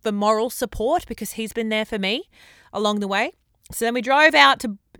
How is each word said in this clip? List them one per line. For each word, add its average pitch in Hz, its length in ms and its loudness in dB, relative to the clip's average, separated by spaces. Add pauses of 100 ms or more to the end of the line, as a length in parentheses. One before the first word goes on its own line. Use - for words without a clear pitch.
for 220 80 -2
moral 214 400 0
support, 254 560 -2
because - 260 -10
he's 220 200 -8
been 226 160 -4
there 214 160 -2
for 214 160 -6
me 208 280 -4 (440)
along 208 260 0
the 202 80 -4
way. 208 260 -2 (400)
So - 120 -4
then 240 100 0
we 254 60 -2
drove 285 340 4
out 277 260 6
to, 208 180 -6 (220)